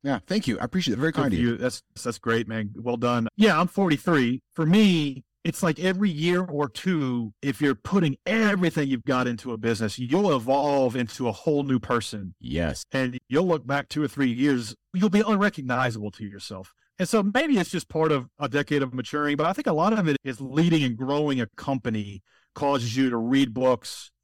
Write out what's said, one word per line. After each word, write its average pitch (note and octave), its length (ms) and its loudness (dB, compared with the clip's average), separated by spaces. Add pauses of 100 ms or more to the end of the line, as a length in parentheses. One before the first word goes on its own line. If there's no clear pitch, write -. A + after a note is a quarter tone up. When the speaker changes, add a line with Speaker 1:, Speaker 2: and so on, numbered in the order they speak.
Speaker 1:
Yeah. C3+ 240 -2
Thank G3 220 -2
you. A2+ 100 -2
I - 60 -4
appreciate C3 300 -2
it. A#2 60 -4
Very D#3 120 0
Speaker 2:
Good - 80 -2
Speaker 1:
kind C3+ 140 0
of - 20 0
Speaker 2:
for E2 60 0
Speaker 1:
you. A#2+ 80 2
Speaker 2:
you. A#2 80 -2
That's, B2 240 -4 (200)
that's A#2 160 -6
great, A2+ 300 0
man. A2 260 -6
Well A#2+ 220 -4
done. A#2+ 400 0
Yeah, G3+ 240 6
I'm F3+ 80 2
forty-three. D3 720 2 (140)
For E3 100 0
me, D#3+ 600 4 (200)
it's - 180 -4
like D#3 160 0
every F#3 320 0
year E3+ 320 0
or D3 260 -2
two, B2+ 720 -2
if C#3 200 -2
you're C#3 160 2
putting E3 400 0 (100)
everything F#3 600 0
you've B2+ 160 -2
got B2+ 240 0
into A#2+ 240 -6
a A2+ 40 -6
business, A2 400 -2
you'll D3+ 380 2
evolve C3+ 600 2
into B2 320 -4
a A2 40 -2
whole C#3+ 300 0
new C3+ 160 0
person. G#2+ 640 -4
Speaker 1:
Yes. D2+ 500 -4
Speaker 2:
And B2+ 260 -2 (120)
you'll D#3+ 180 2
look D#3 180 0
back C#3 240 -4
two D3+ 140 -4
or C#3 60 0
three C3+ 240 0
years, A#2+ 420 0 (180)
you'll F#3 160 2
be G3+ 160 4
unrecognizable B2+ 880 0
to - 120 -14
yourself. G2 500 -14 (240)
And F#3 100 -2
so G#3+ 140 2
maybe B3 360 2
it's F3 120 -2
just - 180 -6
part D#3+ 220 2
of C3+ 160 0 (140)
a C#3+ 80 -2
decade C#3+ 340 0
of B2+ 100 -4
maturing, C#3+ 440 -2
but D#3 100 0
I F#3 60 0
think C#4+ 160 -4
a F#3 40 0
lot E3+ 200 2
of G3 160 0
it C#3+ 160 2
is C3 160 -8
leading D3+ 420 2
and A#2+ 140 0
growing C#3 440 0
a A2+ 60 -2 (100)
company G#2+ 680 -6 (320)
causes B2+ 400 -2
you C3+ 140 2
to A#2+ 60 -2
read A#2+ 380 0
books - 560 -2 (140)